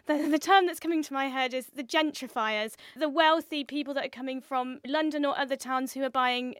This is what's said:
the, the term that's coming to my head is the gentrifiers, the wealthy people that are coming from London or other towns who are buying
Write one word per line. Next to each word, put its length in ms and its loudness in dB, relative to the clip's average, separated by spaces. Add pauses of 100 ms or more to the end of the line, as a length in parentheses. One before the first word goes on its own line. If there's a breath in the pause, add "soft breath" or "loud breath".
the, 240 2
the 80 4
term 280 6
that's 140 -4
coming 220 0
to 100 -10
my 140 0
head 260 -2
is 140 -4
the 180 -10
gentrifiers, 920 -2 (200 loud breath)
the 140 0
wealthy 520 4
people 320 -6
that 120 -2
are 40 -10
coming 300 -6
from 460 -4
London 400 0
or 120 0
other 180 -2
towns 360 -4
who 100 -6
are 80 -2
buying 500 0